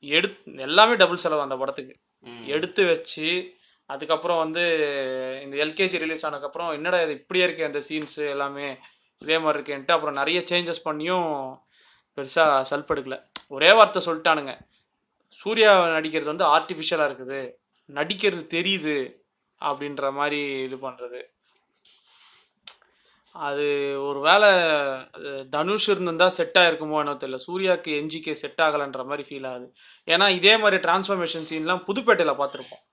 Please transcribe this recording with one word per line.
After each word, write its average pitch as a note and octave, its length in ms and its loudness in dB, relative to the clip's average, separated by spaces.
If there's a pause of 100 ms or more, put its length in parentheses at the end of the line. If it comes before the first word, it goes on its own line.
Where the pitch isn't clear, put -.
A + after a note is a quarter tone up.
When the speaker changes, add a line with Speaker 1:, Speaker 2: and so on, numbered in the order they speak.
Speaker 1:
எடுத்-, D3+ 560 -4
எல்லாமே G3 360 4
டபுள் F3+ 220 4
செலவு D3+ 240 0
அந்த C3+ 140 -4
படத்துக்கு. C3 400 -8 (240)
Speaker 2:
ம். A#2 260 -16
Speaker 1:
எடுத்து D#3+ 400 0
வச்சு E3+ 760 -4 (260)
அதுக்கப்புறம் D#3 520 -2
வந்து D#3+ 260 -2 (800)
இந்த C#3 140 -10
எல் D3+ 160 -2
கே F#3+ 140 0
ஜி F3+ 100 -4
ரிலீஸ் D#3+ 280 -4
ஆனதுக்கப்புறம் D3+ 460 -6
என்னடா E3+ 300 0
இது D#3+ 100 0
இப்படியே F3+ 340 -2
இருக்கு D#3+ 200 -2
அந்த C#3+ 240 -4
சீன்ஸ் D3+ 400 -6
எல்லாமே C#3 480 -6 (440)
இதே D#3 160 2
மாதிரி D3+ 200 2
இருக்கேன்ட்டு C#3 340 -4
அப்புறம் D3+ 240 0
நிறைய D3+ 240 0
சேஞ்சஸ் E3+ 460 -4
பண்ணியும் D3+ 760 -4 (580)
பெருசா C#3+ 280 2 (240)
சல்பெடுக்கல. C#3+ 480 -4 (300)
ஒரே C#3+ 260 6
வார்த்தை G3+ 320 6
சொல்லிட்டானுங்க, D#3+ 480 0 (760)
"சூர்யா G#3 580 4
நடிக்கிறது D#3 360 0
வந்து D3+ 220 0
ஆர்டிஃபிஷியலா D#3 600 2
இருக்குது, C3+ 360 -6 (480)
நடிக்கிறது F3 540 -2 (100)
தெரியுது" E3+ 440 -2 (640)
அப்படின்ற C#3 520 -4
மாதிரி C#3+ 480 -4
இது C3 140 -8
பண்றது. B2 460 -12 (2000)
அது D3 340 -4 (360)
ஒரு C#3 180 -4
வேளை F#3+ 300 8 (640)
அது C#3 380 -12
தனுஷ் E3+ 400 -2
இருந்திருந்தா F3+ 400 2
செட் E3 280 0
ஆயிருக்குமோ D#3+ 400 4
என்னவோ D3 200 -2
தெரியல. C3 300 -8
சூர்யாக்கு F3 500 0
என் D3+ 100 -4
ஜி D#3 120 -8
கே D#3 140 -8
செட் D3 280 -6
ஆகலன்ற C#3+ 440 -2
மாதிரி C#3 180 -8
ஃபீல் C3+ 240 -12
ஆகுது. B2 280 -12 (320)
ஏன்னா F3+ 220 4
இதே F#3+ 280 6
மாதிரி G#3 240 4
டிரான்ஸ்ஃபர்மேஷன் E3+ 680 -2
சீன்லாம் E3 360 -4
புதுப்பேட்டையில G3+ 500 2
பார்த்திருப்போம். C#3 580 -8